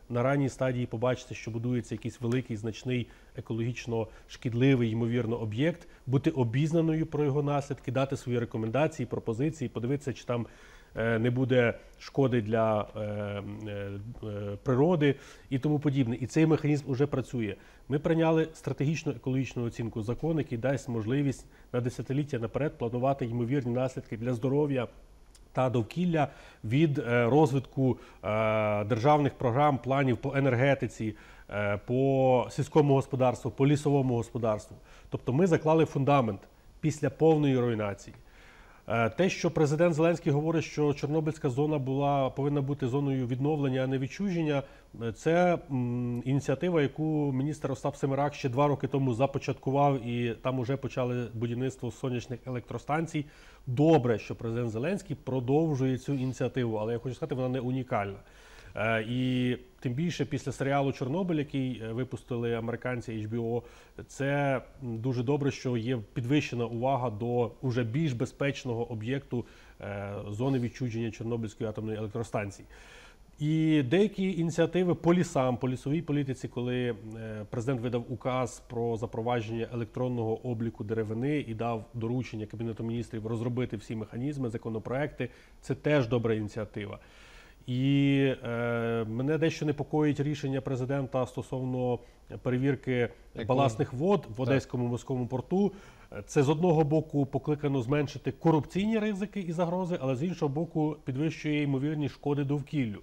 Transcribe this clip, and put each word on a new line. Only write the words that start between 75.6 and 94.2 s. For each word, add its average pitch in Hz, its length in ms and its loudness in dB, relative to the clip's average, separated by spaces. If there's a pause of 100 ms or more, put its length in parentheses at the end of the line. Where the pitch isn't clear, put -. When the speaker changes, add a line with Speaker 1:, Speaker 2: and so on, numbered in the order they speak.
Speaker 1:
лісовій 139 340 -2
політиці, 143 460 -2
коли, 123 460 -2 (220)
е, 110 340 -8
президент 123 300 -2
видав 120 280 -2
указ 127 600 -4
про 117 280 -2
запровадження 113 760 -2
електронного 117 760 -2
обліку 113 360 -4
деревини 113 540 -2
і 113 160 -6
дав 113 300 -4 (100)
доручення 113 520 -4
Кабінету 113 380 -6
Міністрів 113 420 -4
розробити 117 500 -2
всі 110 200 -8
механізми, 127 520 -4
законопроекти, 117 800 -4 (300)
це - 140 -4
теж 143 340 2
добра 117 260 2
ініціатива. 104 640 -6 (680)
І, 139 680 4 (100)
е, 117 640 -2
мене 131 300 0
дещо 156 280 0
непокоїть 151 540 0
рішення 139 400 -2
президента 131 640 -2
стосовно 127 720 -4 (440)
перевірки 127 640 0 (260)
Speaker 2:
Як 107 120 -6
Speaker 1:
баластних 127 460 2
вод 160 380 2